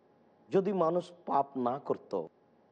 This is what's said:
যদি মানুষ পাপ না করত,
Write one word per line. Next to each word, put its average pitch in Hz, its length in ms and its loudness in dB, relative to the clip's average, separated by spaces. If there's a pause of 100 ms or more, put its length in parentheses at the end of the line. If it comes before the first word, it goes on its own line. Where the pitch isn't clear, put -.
(500)
যদি 190 220 2
মানুষ 175 400 0 (140)
পাপ 139 200 2 (100)
না 123 220 0
করত, 98 480 -4 (460)